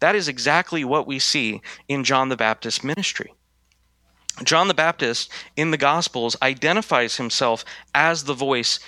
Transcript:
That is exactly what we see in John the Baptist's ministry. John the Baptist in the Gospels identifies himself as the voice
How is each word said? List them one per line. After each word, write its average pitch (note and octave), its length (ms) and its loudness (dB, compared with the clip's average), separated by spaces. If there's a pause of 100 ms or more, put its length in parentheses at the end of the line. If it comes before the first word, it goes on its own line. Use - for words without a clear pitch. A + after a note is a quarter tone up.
That F3 140 4
is F3+ 140 0
exactly D3 560 0
what C3+ 220 0
we C3+ 120 -6
see A2 440 -2 (260)
in C#3 160 -2
John C3 240 2
the B2+ 80 -2
Baptist's A2+ 480 -2
ministry. E3+ 480 -4 (1120)
John E3 240 4
the F3+ 60 2
Baptist D3 560 0 (260)
in D#3+ 140 0
the D#3 80 0
Gospels C#3 640 0
identifies C3+ 720 0
himself A#2 480 0 (300)
as D#3 300 2
the C#3 100 -4
voice B2+ 540 0